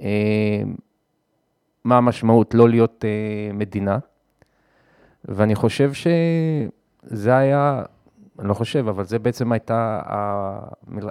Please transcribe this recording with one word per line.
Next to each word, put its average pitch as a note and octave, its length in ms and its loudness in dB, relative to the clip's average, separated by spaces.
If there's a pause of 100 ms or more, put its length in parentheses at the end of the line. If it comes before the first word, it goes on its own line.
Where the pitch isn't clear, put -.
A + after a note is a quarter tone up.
אה, - 60 -10 (1800)
מה B2 120 4
המשמעות A#2 580 4
לא A#2 140 8
להיות, A#2 360 2
אה, G#2+ 500 -6
מדינה, G2 440 -2 (1300)
ואני G#2+ 300 0
חושב B2+ 380 2
שזה D#3+ 1400 -2
היה, C3+ 460 2 (560)
אני G2+ 100 -4
לא G2+ 60 0
חושב, A#2 340 -2
אבל G2 160 -4
זה G#2+ 140 -4
בעצם A#2+ 340 -2
הייתה A2+ 520 -2
המל-, G2+ 1080 -8